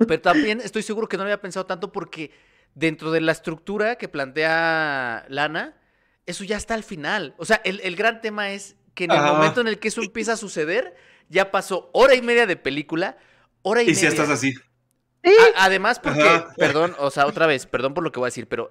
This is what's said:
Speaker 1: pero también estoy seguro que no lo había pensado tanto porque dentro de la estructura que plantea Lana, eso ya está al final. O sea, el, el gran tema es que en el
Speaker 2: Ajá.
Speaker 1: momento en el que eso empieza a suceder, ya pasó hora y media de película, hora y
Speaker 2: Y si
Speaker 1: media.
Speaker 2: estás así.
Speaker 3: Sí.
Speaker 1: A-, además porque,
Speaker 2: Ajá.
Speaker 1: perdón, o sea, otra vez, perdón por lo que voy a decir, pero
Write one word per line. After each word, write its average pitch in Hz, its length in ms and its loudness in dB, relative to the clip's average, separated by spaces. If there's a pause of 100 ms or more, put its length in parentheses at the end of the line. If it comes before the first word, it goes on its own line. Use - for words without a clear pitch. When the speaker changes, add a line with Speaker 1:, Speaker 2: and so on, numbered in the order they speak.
Speaker 1:
pero 165 160 0
también 214 400 2
estoy 214 220 -6
seguro 220 240 -6
que - 80 -6
no 185 80 -4
lo 196 60 -6
había 202 120 -2
pensado 185 240 -8
tanto 185 280 -8
porque 165 380 -10 (420)
dentro 156 380 -2
de 160 100 2
la 160 100 2
estructura 202 640 -4
que 208 140 -12
plantea 156 1200 -2
Lana, 156 480 -4 (480)
eso 180 180 -12
ya 208 140 -6
está - 160 -8
al 220 100 -6
final. 170 540 -8
O 165 80 -12
sea, 214 180 2
el, 190 220 -4
el 180 100 -6
gran 220 240 -2
tema 208 320 -6
es 196 240 -14 (180)
que 180 120 -6
en 175 60 0
el 175 60 4
Speaker 2:
Ajá. 147 140 2
Speaker 1:
momento 156 300 2
en 226 80 -2
el 214 100 -4
que - 80 -4
eso 220 140 -6
empieza 220 320 -4
a - 40 -4
suceder, 190 560 -4 (360)
ya 190 220 0
pasó 190 420 -4
hora 254 220 8
y 254 60 4
media 240 240 2
de 180 120 0
película, 160 600 -4 (440)
hora 226 200 2
y 233 100 4
Speaker 2:
Y - 40 4
si 165 100 2
Speaker 1:
media. 151 40 4
Speaker 2:
estás 151 200 0
así. 135 220 0 (720)
Speaker 3:
Sí. 349 80 6 (240)
Speaker 1:
A-, 185 120 4
además 196 340 0
porque, 147 200 0
Speaker 2:
Ajá. 160 360 4
Speaker 1:
perdón, 160 420 2
o 139 120 -2
sea, 143 160 2
otra 156 200 0
vez, 135 180 0
perdón 131 280 -4
por 170 100 -4
lo 151 80 -4
que 127 80 -8
voy 123 80 0
a 120 40 -4
decir, 113 180 -10
pero 117 220 -6